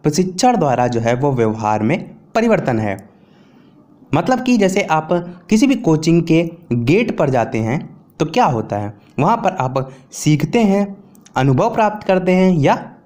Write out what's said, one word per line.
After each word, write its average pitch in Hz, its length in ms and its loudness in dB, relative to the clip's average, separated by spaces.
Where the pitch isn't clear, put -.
प्रशिक्षण 185 540 0
द्वारा 127 320 2
जो 117 120 -2
है 117 160 0
वो 139 160 0
व्यवहार 107 500 0
में 117 160 0
परिवर्तन 208 440 0
है। 104 180 -4
मतलब 247 320 0
कि 247 140 2
जैसे 196 320 2
आप 156 180 0
किसी 220 160 4
भी 262 100 2
कोचिंग 165 480 2
के 165 180 2
गेट 143 440 0
पर 147 120 0
जाते 117 300 -2
हैं 113 220 -4
तो 160 100 -2
क्या 233 200 0
होता 110 300 -4
है, 104 160 -6
वहाँ 180 200 2
पर - 140 -2
आप 135 380 -4
सीखते 151 480 0
हैं, 196 360 0
अनुभव 139 380 2
प्राप्त 214 320 -2
करते 185 260 0
हैं 185 220 4
या 160 200 2